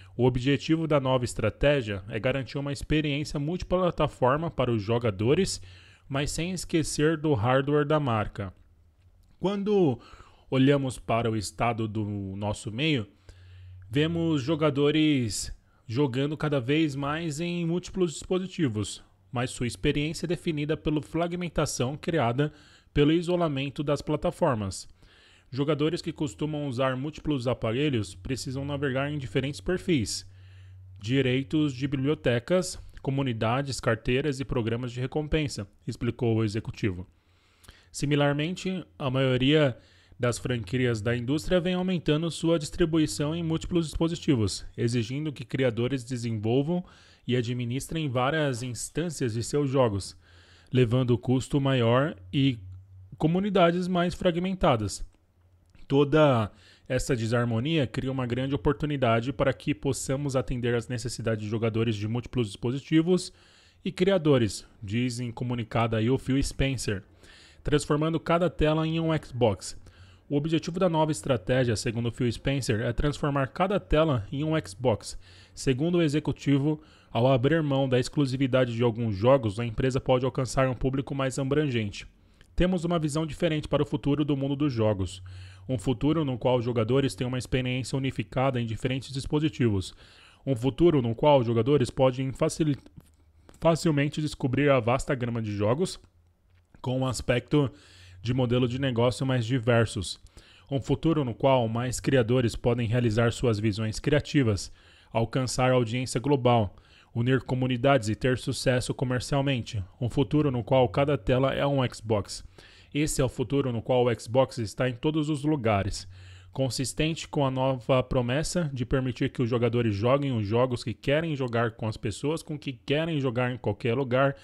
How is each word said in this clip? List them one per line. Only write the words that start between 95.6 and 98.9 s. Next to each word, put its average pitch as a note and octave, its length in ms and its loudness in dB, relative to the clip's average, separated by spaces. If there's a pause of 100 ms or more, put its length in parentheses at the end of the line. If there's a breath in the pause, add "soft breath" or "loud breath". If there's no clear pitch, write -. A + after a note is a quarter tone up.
com B2+ 180 -4
um C3 80 0
aspecto B2+ 640 0 (520 loud breath)
de B2+ 100 -2
modelo B2+ 340 2
de B2 140 -4
negócio B2 460 0